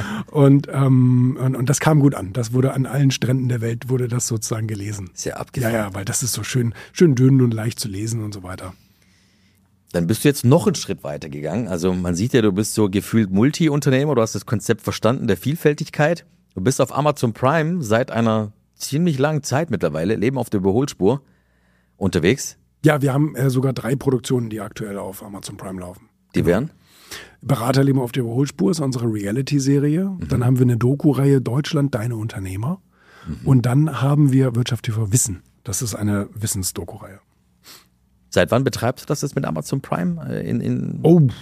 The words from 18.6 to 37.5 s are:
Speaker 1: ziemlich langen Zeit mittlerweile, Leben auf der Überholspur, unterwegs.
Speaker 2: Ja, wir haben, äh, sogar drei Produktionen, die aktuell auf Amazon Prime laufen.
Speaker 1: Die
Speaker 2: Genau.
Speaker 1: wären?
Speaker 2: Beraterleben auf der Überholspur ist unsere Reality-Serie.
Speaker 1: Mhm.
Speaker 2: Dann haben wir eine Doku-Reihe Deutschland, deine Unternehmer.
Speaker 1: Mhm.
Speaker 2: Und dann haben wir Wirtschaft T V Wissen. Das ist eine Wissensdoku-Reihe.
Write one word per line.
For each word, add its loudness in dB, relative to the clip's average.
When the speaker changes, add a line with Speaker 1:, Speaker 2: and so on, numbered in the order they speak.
Speaker 1:
ziemlich -2
langen 0
Zeit -2
mittlerweile, 0
Leben 0
auf -6
der 0
Überholspur, 2
unterwegs. 0
Speaker 2:
Ja, 4
wir 2
haben, 0
äh, 0
sogar 0
drei -4
Produktionen, -2
die -8
aktuell -10
auf -10
Amazon -14
Prime -12
laufen. -16
Speaker 1:
Die 0
Speaker 2:
Genau. 2
Speaker 1:
wären? 2
Speaker 2:
Beraterleben 2
auf -4
der -2
Überholspur 0
ist -2
unsere -2
Reality-Serie. 0
Speaker 1:
Mhm. -8
Speaker 2:
Dann 0
haben 4
wir 4
eine 4
Doku-Reihe 4
Deutschland, -2
deine -4
Unternehmer. -6
Speaker 1:
Mhm. -8
Speaker 2:
Und 4
dann 0
haben 4
wir 2
Wirtschaft -2
T -4
V -2
Wissen. 0
Das -6
ist -6
eine -2
Wissensdoku-Reihe. -8